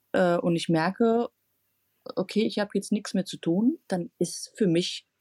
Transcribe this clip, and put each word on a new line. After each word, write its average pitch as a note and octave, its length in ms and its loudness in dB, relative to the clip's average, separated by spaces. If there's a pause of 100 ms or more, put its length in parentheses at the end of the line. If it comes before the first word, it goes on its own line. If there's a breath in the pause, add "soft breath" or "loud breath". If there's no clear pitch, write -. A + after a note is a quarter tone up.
(120)
äh, F3 240 2
und E3+ 220 0
ich D#3+ 100 -4
merke, G3 600 2 (840)
„Okay, G3 300 -2
ich G3+ 140 -2
hab G3+ 160 -4
jetzt G3 160 -4
nix G#3 220 -2
mehr F#3 120 0
zu - 120 -10
tun“, A3 400 0 (100)
dann F3 320 -4
ist - 360 -4
für G#3 120 2
mich E3+ 380 0 (160)